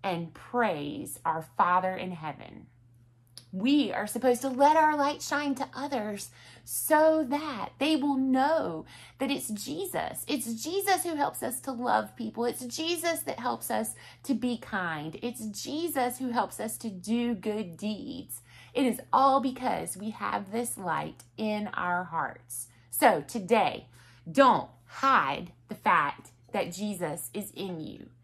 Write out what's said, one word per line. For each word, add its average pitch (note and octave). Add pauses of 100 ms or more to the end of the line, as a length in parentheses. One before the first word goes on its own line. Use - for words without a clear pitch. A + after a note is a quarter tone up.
and E3+
praise E3
our D#3+
Father F#3
in F#3
heaven." - (840)
We A3+
are -
supposed A#3+
to C4+
let C#4
our D#4
light C#4+
shine C#4+
to C4
others A3+ (360)
so D#4
that C#4
they D#4
will C#4
know C4 (340)
that C4+
it's C#4
Jesus. C#4
It's A3+
Jesus F#4
who E4+
helps D4
us B3
to -
love A#3
people. A3+
It's B3
Jesus E4
that -
helps A#3
us A3 (280)
to C#4
be A#3+
kind. D#3+
It's A3+
Jesus C4+
who C4
helps A3+
us A3
to A#3
do A3+
good G3
deeds. - (320)
It C#4
is - (100)
all C4
because A#3
we G#3+
have G3+
this A#3
light D#3 (140)
in G#3
our F3+
hearts. - (240)
So F#3+
today, G3 (420)
don't A3 (160)
hide F3 (160)
the G3+
fact D#3 (200)
that F3+
Jesus F3
is G#3
in F3+
you. - (140)